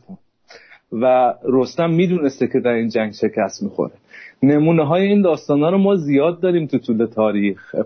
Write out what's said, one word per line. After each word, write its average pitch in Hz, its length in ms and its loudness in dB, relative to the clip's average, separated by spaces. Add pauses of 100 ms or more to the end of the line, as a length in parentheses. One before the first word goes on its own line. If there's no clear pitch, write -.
کن. 190 100 -20 (760)
و 127 420 2 (100)
رستم 131 460 0
می‌دونسته 165 580 0
که 131 120 0
در 120 120 -2
این 117 180 -2
جنگ 110 220 -2
شکست 104 520 -4
می‌خوره. - 300 -6 (500)
نمونه‌های 156 640 2
این 202 140 2
داستانا 151 480 0
رو 190 80 0
ما 196 180 2
زیاد 156 440 0
داریم 175 280 0
تو 131 120 -2
طول 113 260 -2
تاریخ، 101 680 -2 (100)